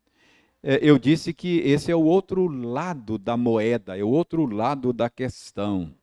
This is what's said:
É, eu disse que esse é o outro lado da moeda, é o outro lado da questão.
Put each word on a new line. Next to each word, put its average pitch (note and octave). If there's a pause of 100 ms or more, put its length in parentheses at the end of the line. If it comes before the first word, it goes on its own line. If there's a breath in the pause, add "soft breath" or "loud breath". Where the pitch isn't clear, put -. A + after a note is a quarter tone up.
(640 soft breath)
É, C#3
eu D3
disse D#3+
que F3
esse C#3+
é E3+
o E3
outro F#3
lado B2+
da A2
moeda, A2+
é G2
o G#2
outro D#3+
lado B2
da A#2
questão. G2+